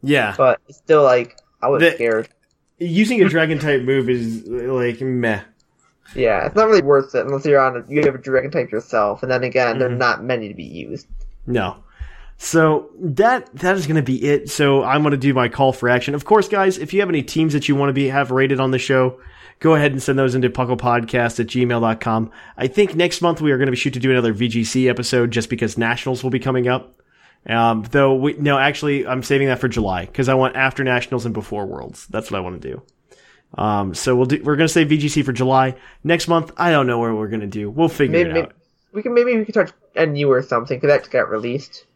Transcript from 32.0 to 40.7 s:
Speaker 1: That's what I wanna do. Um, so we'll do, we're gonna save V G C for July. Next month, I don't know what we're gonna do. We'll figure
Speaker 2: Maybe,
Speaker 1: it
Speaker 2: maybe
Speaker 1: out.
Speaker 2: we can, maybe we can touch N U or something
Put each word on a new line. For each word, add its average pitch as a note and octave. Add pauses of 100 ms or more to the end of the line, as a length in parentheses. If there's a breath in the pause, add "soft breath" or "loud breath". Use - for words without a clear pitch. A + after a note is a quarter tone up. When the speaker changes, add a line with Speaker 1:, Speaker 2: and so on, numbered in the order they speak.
Speaker 1:
That's -
what G2+
I F#2
wanna F2+
do. - (720 soft breath)
Um, G2+
so B2+
we'll B2+
do, C#3+
we're D3
gonna D#3+
save D#3+
V D#3
G D3
C C#3+
for C3
July. C3 (300 loud breath)
Next E3
month, E3
I F3
don't D3
know A#2+
what A#2
we're G#2+
gonna G#2
do. G#2
We'll D#3
figure D3
Speaker 2:
Maybe, E3+
Speaker 1:
it D#3+
Speaker 2:
maybe E3
Speaker 1:
out. - (400)
Speaker 2:
we G#3+
can, A#3+
maybe A#3+
we A3
can G#3+
touch G3 (240)
N D#3
U C#3+
or C3
something B2